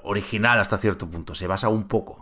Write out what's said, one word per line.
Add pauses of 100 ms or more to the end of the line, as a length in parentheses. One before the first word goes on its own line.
original
hasta
cierto
punto.
Se
basa
un
poco,